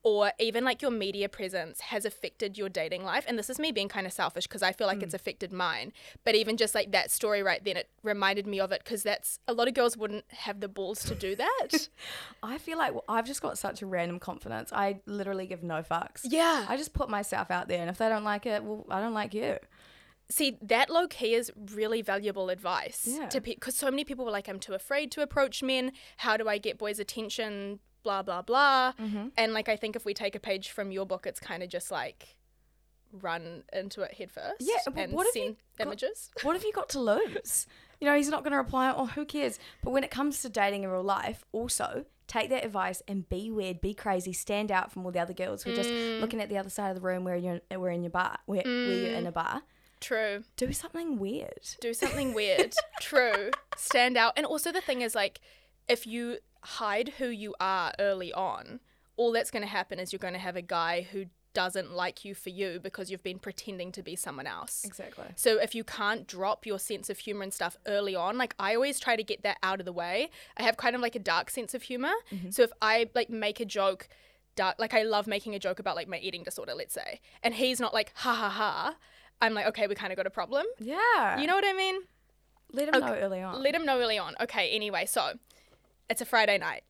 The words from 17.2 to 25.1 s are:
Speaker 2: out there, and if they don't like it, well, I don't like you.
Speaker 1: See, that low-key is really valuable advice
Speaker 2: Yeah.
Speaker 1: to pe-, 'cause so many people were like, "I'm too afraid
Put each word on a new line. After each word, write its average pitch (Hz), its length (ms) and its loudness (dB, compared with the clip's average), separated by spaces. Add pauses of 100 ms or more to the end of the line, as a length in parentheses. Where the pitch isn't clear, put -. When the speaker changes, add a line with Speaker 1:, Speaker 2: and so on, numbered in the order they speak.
Speaker 2:
out 180 160 -2
there, 175 140 0
and 170 80 -2
if 180 80 -6
they 226 100 2
don't 214 160 2
like 208 220 -2
it, 214 180 0
well, 214 280 -8
I 190 100 0
don't 226 140 -2
like 208 180 -2
you. 214 240 0 (720)
Speaker 1:
See, 269 320 2
that 226 300 4
low-key 320 440 2
is 240 200 0
really 214 480 -2
valuable 196 480 0
advice 175 560 -2
Speaker 2:
Yeah. 269 220 -4
Speaker 1:
to 262 120 0
pe-, 233 140 -6
'cause - 200 -6
so 277 160 0
many 285 120 -2
people 262 220 -6
were 220 60 -2
like, 202 180 -4
"I'm 190 100 -8
too 202 140 -8
afraid 277 380 -2